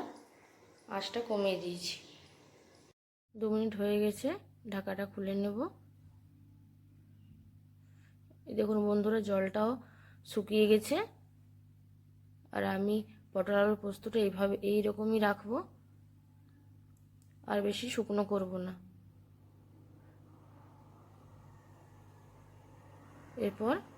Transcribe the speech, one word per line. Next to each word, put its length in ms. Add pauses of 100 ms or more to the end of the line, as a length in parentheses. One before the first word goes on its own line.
(880)
আঁচটা 340
কমিয়ে 420
দিয়েছি। 320 (1400)
দু 140
মিনিট 260
হয়ে 240
গেছে, 280 (420)
ঢাকাটা 360
খুলে 300
নেব। 220 (3000)
এই 80
দেখুন 220 (100)
বন্ধুরা, 320
জলটাও 520 (540)
শুকিয়ে 460
গেছে। 240 (1600)
আর 120
আমি 320 (380)
পটল 220
আলুর 260
পোস্তটা 380
এইভাবে, 420
এইরকমই 580
রাখবো, 380 (1900)
আর 140
বেশি 280
শুকনো 360
করব 320
না। 160 (4000)
এরপর 380 (220)